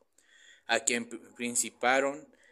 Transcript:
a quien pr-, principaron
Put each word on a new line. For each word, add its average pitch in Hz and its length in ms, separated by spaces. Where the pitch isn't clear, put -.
a 117 140
quien 120 280
pr-, - 260
principaron 127 920